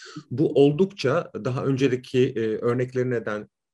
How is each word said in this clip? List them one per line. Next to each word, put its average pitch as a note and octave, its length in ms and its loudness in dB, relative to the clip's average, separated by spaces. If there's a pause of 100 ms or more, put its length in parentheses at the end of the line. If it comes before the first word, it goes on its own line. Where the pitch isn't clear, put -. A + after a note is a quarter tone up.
(300)
bu C#3 340 4
oldukça D3 720 0
daha A2 300 -4
önceki, B2+ 720 0
e, A2+ 40 -2
örneklerine A#2+ 840 -2
de, G#2 200 -6 (280)